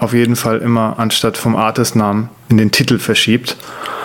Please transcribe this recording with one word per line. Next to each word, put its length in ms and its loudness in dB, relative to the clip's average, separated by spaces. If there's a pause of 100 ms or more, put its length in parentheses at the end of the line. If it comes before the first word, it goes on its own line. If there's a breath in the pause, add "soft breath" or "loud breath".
auf 120 -2
jeden 220 2
Fall 240 -2
immer 400 0
anstatt 380 -2
vom 180 0
Artist-Namen 760 0 (180)
in 80 4
den 160 4
Titel 260 2
verschiebt 580 0 (480 loud breath)